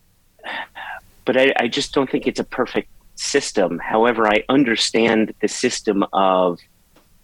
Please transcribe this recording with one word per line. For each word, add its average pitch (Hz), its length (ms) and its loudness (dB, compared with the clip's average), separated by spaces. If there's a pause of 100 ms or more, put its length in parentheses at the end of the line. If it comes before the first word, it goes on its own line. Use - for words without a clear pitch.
(1200)
but 127 140 0
I, 135 200 4
I 120 120 0
just - 240 -6
don't 139 160 0
think 135 180 -4
it's - 140 -2
a - 20 -4
perfect - 460 -4 (260)
system. 90 640 -2
However, 113 480 2
I 104 220 2
understand 113 880 2
the 104 80 0
system 101 640 -2
of, 92 480 2 (640)